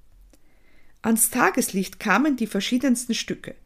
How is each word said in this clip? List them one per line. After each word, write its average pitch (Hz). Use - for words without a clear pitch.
Ans 220
Tageslicht 247
kamen 247
die 226
verschiedensten 240
Stücke, -